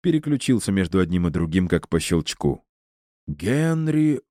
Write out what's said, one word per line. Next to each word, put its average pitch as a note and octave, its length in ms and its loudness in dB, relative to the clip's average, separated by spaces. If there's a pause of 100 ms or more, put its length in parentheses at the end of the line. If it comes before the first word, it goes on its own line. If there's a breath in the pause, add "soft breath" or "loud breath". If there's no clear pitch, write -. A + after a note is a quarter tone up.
Переключился D3 680 0
между F#2+ 280 2
одним F2 260 0
и F2 40 2
другим, E2 380 0
как E2 200 0
по E2+ 100 0
щелчку. - 680 -2 (600)
Генри D3+ 960 0 (100)